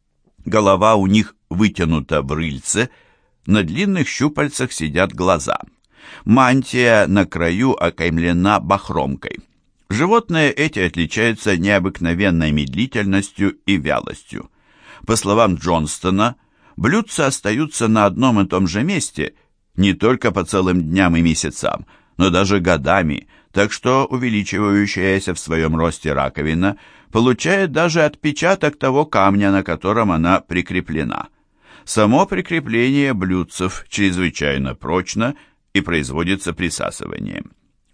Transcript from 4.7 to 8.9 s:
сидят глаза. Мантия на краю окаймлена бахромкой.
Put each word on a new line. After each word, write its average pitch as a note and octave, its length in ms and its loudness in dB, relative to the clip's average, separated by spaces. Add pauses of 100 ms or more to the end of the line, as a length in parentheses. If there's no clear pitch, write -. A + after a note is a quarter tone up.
сидят D#2+ 420 -2
глаза. F2 460 0 (640)
Мантия B2 840 4
на F#2 220 2
краю F2 460 0
окаймлена F2 840 0
бахромкой. D2 800 -4 (480)